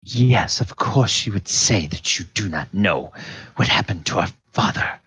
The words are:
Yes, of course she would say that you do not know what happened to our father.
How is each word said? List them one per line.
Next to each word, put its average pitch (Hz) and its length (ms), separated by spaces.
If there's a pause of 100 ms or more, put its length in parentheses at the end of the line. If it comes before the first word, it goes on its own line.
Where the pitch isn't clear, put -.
Yes, 123 560
of - 160
course - 340
she - 200
would 101 160
say - 400
that - 320
you 85 60
do 101 240
not 78 240
know 92 400 (440)
what - 120
happened 95 380
to - 140
our 85 80 (240)
father. - 540